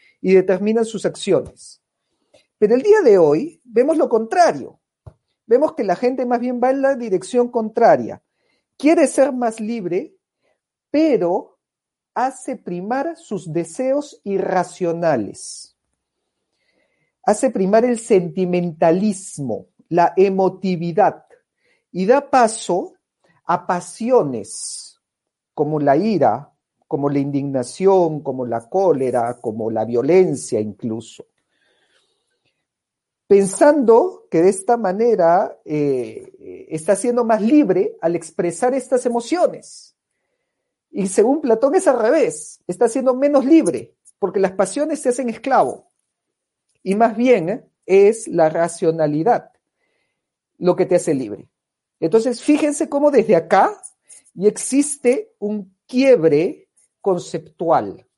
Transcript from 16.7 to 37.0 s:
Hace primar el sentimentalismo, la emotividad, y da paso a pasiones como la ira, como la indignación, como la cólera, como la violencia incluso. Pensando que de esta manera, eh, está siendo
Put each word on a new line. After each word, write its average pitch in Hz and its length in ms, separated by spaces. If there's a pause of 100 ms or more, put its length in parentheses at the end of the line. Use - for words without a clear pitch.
Hace 214 300
primar 208 340
el 247 140
sentimentalismo, 175 1700 (220)
la 170 260
emotividad, 185 1120 (640)
y 180 140
da 277 220
paso 226 680 (520)
a 180 220
pasiones 180 1300 (540)
como 151 260
la 143 160
ira, 147 560 (360)
como 143 220
la 143 100
indignación, 143 1040
como 131 240
la 117 220
cólera, 127 720
como 110 300
la 110 160
violencia 135 720
incluso. 110 640 (2000)
Pensando 233 1040
que 165 100
de 180 80
esta 233 280
manera, 196 880
eh, 127 1040
está 156 260
siendo 240 300